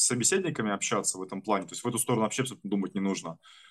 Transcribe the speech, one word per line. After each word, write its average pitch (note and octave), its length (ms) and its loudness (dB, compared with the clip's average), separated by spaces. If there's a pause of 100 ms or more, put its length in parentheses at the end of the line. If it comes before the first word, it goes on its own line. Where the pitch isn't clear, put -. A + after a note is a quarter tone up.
собеседниками B2+ 680 2
общаться G2 460 0
в F#2 40 -8
этом F#2+ 200 -6
плане, G2 260 2
то - 60 -16
есть - 100 -10
в A#2+ 40 -2
эту - 120 0
сторону A2+ 240 2
вообще G#2+ 200 0
абсолютно - 260 -8
думать G2 260 0
не G2 60 0
нужно. F2 360 -2 (340)